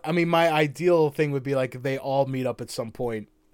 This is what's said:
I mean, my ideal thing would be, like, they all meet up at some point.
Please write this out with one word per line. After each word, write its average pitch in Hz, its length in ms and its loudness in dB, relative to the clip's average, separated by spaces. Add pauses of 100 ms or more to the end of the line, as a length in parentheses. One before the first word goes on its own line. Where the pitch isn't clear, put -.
I 156 80 -4
mean, 170 160 2
my 170 220 4
ideal 156 600 2
thing 151 220 0
would 139 120 -2
be, 139 100 -2
like, 131 280 -2
they 135 160 -2
all 135 280 0
meet 131 200 -2
up 120 140 -4
at 113 100 -12
some 117 200 -6
point. 113 380 -6 (260)